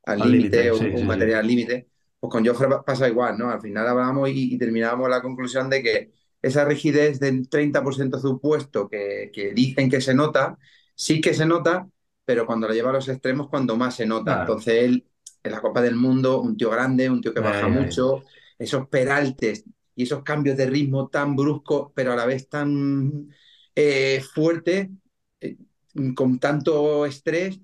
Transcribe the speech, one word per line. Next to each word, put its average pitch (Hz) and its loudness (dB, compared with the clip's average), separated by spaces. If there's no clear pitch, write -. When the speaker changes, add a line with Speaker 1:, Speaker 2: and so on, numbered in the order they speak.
Speaker 1:
al 104 -2
Speaker 2:
Al 120 6
Speaker 1:
límite, 117 4
Speaker 2:
límite, 117 4
Speaker 1:
un, 110 2
Speaker 2:
sí, 110 0
Speaker 1:
un 101 -2
Speaker 2:
sí, 95 -2
sí. 95 0
Speaker 1:
material 110 2
al 107 0
límite, 120 -2
pues - -10
con 113 2
Jofre 127 2
pa-, 135 0
pasa 131 0
igual, 113 0
¿no? 120 -4
Al 107 -6
final 107 -4
hablábamos 127 0
y, 135 -2
y 123 -2
terminábamos 117 0
la 127 0
conclusión 131 -4
de 135 0
que 113 -2
esa 143 2
rigidez 147 2
del 135 0
treinta 147 0
por 135 -2
ciento 131 -4
supuesto 131 -2
que, 101 -8
que 101 -6
dicen 131 2
que 131 0
se 131 2
nota, 143 0
sí - 0
que 160 2
se 147 2
nota, 170 2
pero 117 0
cuando 113 -2
lo 110 0
lleva 117 0
a 131 0
los 135 -4
extremos, 135 -4
cuando 127 -2
más 120 -2
se 117 -4
nota. 110 -2
Speaker 2:
Claro. 113 0
Speaker 1:
Entonces 107 -2
él, 123 2
en 107 -6
la 107 -8
Copa 113 0
del 120 2
Mundo, 131 2
un 110 -2
tío 113 0
grande, 127 2
un 127 0
tío 113 -4
que 117 -2
baja 107 0
Speaker 2:
Ahí, - 2
ahí. 135 2
Speaker 1:
mucho, 131 0
esos 127 -4
peraltes 131 0
y 123 -4
esos 131 -4
cambios 143 0
de 135 0
ritmo 135 0
tan 143 -2
bruscos, 143 -2
pero 127 -2
a 120 -2
la 120 -2
vez 135 -4
tan, 143 -2
eh, 135 2
fuertes, 165 0
eh, - -12
con 127 2
tanto 147 0
estrés, 170 -4